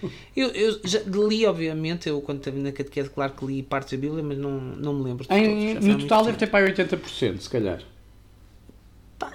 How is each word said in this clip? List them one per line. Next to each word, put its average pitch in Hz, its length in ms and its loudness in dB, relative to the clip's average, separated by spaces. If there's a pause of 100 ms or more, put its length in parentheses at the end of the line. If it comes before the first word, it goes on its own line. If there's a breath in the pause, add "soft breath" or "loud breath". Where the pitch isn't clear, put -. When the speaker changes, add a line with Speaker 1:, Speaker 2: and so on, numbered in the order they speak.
Speaker 1:
<laughs> - 280 -14
Speaker 2:
Eu, 262 140 2
eu 214 340 2
já 190 220 0
li, 214 400 4
obviamente, 165 640 0
eu 147 120 0
quando 143 180 -4
estive 139 200 -6
na 139 140 -2
catequese, 139 360 -4
claro 135 240 -2
que 135 140 -10
li 135 160 -4
partes 135 300 -4
da 139 60 -2
Bíblia, 151 240 -2
mas 143 140 -4
não, 139 140 -4 (100)
não 131 320 -6
me 139 120 0
lembro 123 220 -6
de - 80 -4
Speaker 1:
Em, 208 100 6
Speaker 2:
todos, 214 180 2
já 214 60 0
foi 220 80 -2
há 214 40 -6
Speaker 1:
no 202 60 4
Speaker 2:
muito 202 160 6
Speaker 1:
total 208 160 4
Speaker 2:
tempo. 220 80 6
Speaker 1:
deve 233 120 0
ter 220 100 2
pai 202 160 6
oitenta 190 340 2
por - 100 -12
cento, 92 340 -2
se - 60 -14
calhar. 101 320 -2 (1400)
Speaker 2:
Pá, - 160 -8